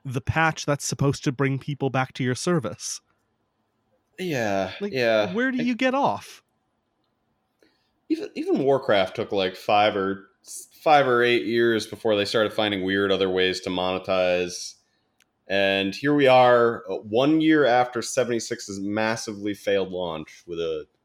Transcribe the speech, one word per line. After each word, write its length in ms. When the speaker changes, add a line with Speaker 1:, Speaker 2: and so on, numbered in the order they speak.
Speaker 1:
the 160
patch 460
that's 180
supposed 400
to 80
bring 280
people 300
back 240
to 100
your 100
service? 680
Speaker 2:
Yeah, 600
Speaker 1:
Like, 120
Speaker 2:
yeah. 400
Speaker 1:
where 200
do 80
Speaker 2:
I 20
Speaker 1:
you 140
get 180
off? 480
Speaker 2:
Even, 260
even 240
Warcraft 580
took, 160
like, 240
five 400
or, 300
five 260
or 140
eight 220
years 420
before 300
they 80
started 280
finding 320
weird 280
other 180
ways 300
to 100
monetize. 1040
And 460
here 200
we 120
are, 640
uh, 60
one 440
year 240
after 380
seventy-six's 800
massively 760
failed 360
launch 560
with 120
a 280